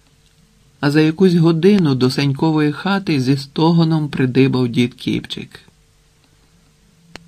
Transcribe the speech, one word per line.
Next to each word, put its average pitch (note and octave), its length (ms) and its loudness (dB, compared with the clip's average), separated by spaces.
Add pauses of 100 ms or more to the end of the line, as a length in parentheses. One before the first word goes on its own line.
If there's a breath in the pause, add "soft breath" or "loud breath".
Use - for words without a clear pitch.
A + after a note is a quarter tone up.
(800 soft breath)
А C#3+ 100 0
за D3+ 100 2
якусь D#3+ 340 2
годину E3+ 600 2
до B2+ 160 0
Санькової D3 640 0
хати F#3+ 480 -4
зі C3+ 160 0
стогоном D#3+ 720 0
придибав C3 600 0
дід A#2+ 260 -2
Кіпчик. - 680 -10 (1700)